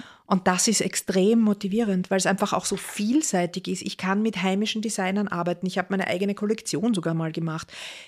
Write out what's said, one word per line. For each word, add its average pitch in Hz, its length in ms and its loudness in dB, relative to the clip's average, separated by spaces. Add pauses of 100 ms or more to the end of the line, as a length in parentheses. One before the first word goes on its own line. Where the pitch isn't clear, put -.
(260)
Und 185 220 2
das 180 200 2
ist 208 140 4
extrem 196 600 2
motivierend, 202 680 0
weil 196 80 2
es 185 80 0
einfach 196 280 0
auch - 120 0
so 202 100 -2
vielseitig 190 920 0
ist. 185 160 -4
Ich - 140 -8
kann 190 260 0
mit 220 180 -2
heimischen 202 400 0
Designern 208 460 -2
arbeiten. 175 400 -2
Ich 185 100 -4
hab 180 140 -2
meine 196 160 0
eigene 196 260 0
Kollektion 208 600 0
sogar 165 200 0
mal 160 180 0
gemacht. 160 400 -4 (360)